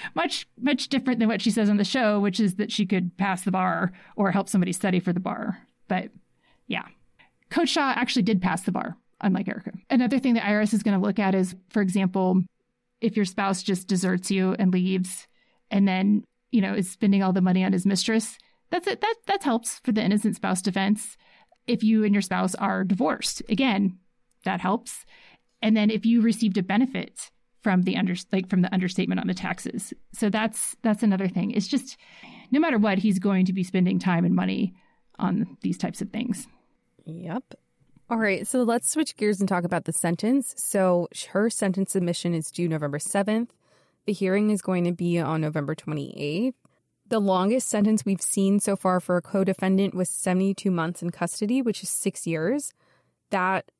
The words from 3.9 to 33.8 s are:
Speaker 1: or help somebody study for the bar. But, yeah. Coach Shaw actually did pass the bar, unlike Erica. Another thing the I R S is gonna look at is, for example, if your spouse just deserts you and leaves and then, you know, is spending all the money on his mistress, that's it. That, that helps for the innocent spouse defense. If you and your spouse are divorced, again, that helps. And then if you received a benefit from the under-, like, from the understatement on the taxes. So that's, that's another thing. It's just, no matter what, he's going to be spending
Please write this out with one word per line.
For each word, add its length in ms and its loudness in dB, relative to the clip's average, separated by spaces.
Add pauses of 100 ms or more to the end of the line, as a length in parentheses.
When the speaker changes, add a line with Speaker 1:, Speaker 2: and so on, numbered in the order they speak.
Speaker 1:
or 140 2
help 180 0
somebody 240 2
study 280 0
for 120 -2
the 80 0
bar. 380 -6 (300)
But, 220 -4 (560)
yeah. 200 -6 (640)
Coach 180 0
Shaw 280 0
actually 260 0
did 180 2
pass 220 -2
the 100 -2
bar, 240 -6 (240)
unlike 280 0
Erica. 240 -8 (180)
Another 280 2
thing 160 2
the 120 0
I 80 2
R 80 2
S 100 0
is 100 2
gonna 180 2
look 180 0
at 160 2
is, 200 0 (140)
for 140 0
example, 600 2 (580)
if 160 0
your 80 2
spouse 380 -2
just 260 -2
deserts 420 0
you 300 2
and 120 4
leaves 540 -2 (460)
and 160 4
then, 340 2 (300)
you 80 4
know, 120 0
is 160 -2
spending 320 2
all 120 2
the 80 2
money 240 4
on 80 2
his 120 0
mistress, 540 0 (320)
that's 160 -2
it. 140 -2
That, 140 0 (120)
that 160 -2
helps 380 -2
for 100 -2
the 140 0
innocent 320 2
spouse 260 -2
defense. 540 0 (500)
If 160 0
you 220 4
and 100 4
your 80 2
spouse 320 0
are 300 -2
divorced, 640 -2
again, 500 2 (460)
that 160 -2
helps. 440 -4 (580)
And 140 4
then 140 4
if 160 -2
you 140 6
received 380 2
a 40 0
benefit 720 -2 (300)
from 200 4
the 140 0
under-, 180 0 (160)
like, 180 -2
from 140 2
the 100 0
understatement 480 0
on 60 -6
the 80 -2
taxes. 580 -8 (200)
So 180 -2
that's, 520 -4
that's 200 2
another 240 2
thing. 240 -2
It's 160 0
just, 300 -4 (560)
no 80 4
matter 180 2
what, 200 2
he's 200 2
going 280 4
to 60 0
be 120 -2
spending 340 2